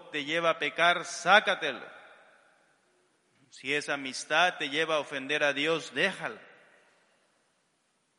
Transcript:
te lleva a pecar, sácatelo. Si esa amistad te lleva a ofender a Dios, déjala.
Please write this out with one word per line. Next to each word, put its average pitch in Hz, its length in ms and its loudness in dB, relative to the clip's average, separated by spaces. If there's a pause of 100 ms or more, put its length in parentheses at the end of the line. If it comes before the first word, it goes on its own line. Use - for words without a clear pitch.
te 147 160 -4
lleva 165 240 0
a 160 100 0
pecar, 165 460 2
sácatelo. 175 960 2 (1500)
Si 135 240 -6
esa 147 200 -2
amistad 151 640 0
te 151 120 -6
lleva 156 260 0
a 151 40 0
ofender 143 440 -2
a 143 100 4
Dios, 151 400 -2
déjala. 156 460 -4 (1800)